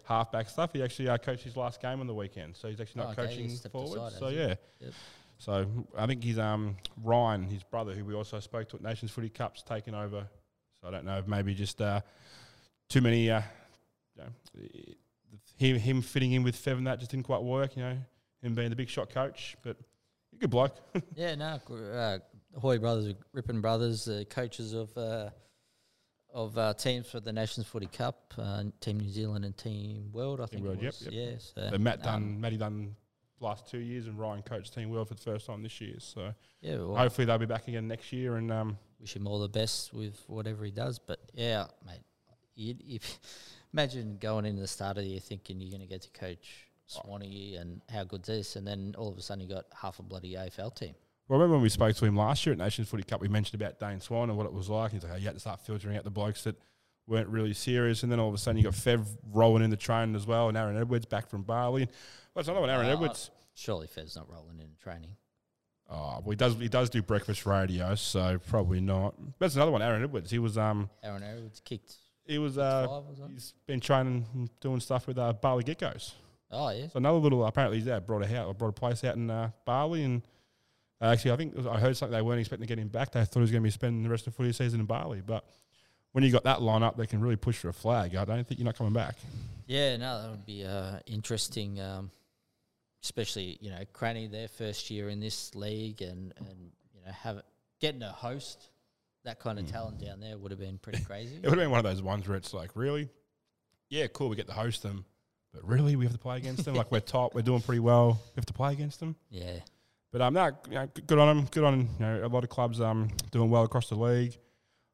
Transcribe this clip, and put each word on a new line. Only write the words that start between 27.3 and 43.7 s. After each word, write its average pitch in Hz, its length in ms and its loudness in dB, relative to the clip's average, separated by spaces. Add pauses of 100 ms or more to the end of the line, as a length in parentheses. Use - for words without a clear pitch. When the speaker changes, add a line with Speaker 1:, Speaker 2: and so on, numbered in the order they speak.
Speaker 2:
Nations 110 340 -2
Footy 101 200 -8
Cup, - 500 -6
uh, 101 280 -4 (160)
Team 107 200 -2
New 104 80 -2
Zealand 104 380 -4
and 98 100 -8
Team 104 560 -8
World, 131 280 -6
I 120 60 -6
Speaker 1:
Team - 120 -10
Speaker 2:
think 98 60 -6
Speaker 1:
World, 95 140 -2
Speaker 2:
it 101 60 -8
Speaker 1:
yep, 127 80 -4
Speaker 2:
was. - 100 -14
Speaker 1:
yep. - 100 -10 (200)
Speaker 2:
Yeah, 120 60 -10
so, - 320 -8
Speaker 1:
So 98 80 0
Matt 113 280 4
Speaker 2:
um, 107 160 0 (100)
Speaker 1:
Dunn, 101 80 -6
Matty 113 160 -2
Dunn 104 400 -6 (440)
last 104 300 -6
two 123 80 -8
years, 120 280 -8
and 107 120 -10
Ryan 107 240 -6
coached 104 320 -8
Team 110 160 -6
World 113 180 -2
for 110 60 -10
the 101 80 -14
first 104 240 -4
time 107 160 -10
this - 180 -10
year. 101 180 -10
So 104 340 -10 (280)
Speaker 2:
Yeah, - 180 -6
well, 92 180 -2
Speaker 1:
hopefully 123 300 4
they'll 117 120 6
be 113 80 -2
back 113 220 -4
again 117 200 -4
next - 240 -10
year. 127 240 -2
And, 113 160 -2
um, 110 240 -2 (240)
Speaker 2:
wish 107 160 -12
him 101 100 -4
all 104 140 -2
the 101 80 -2
best - 460 -2
with 107 320 -10
whatever 107 380 -8
he 101 60 -6
does. 117 280 -6
But - 220 -10 (120)
yeah, 117 340 0 (200)
mate, 90 140 -18 (540)
you'd, 113 320 -8
if, - 320 -10 (280)
<laughs> - 260 -20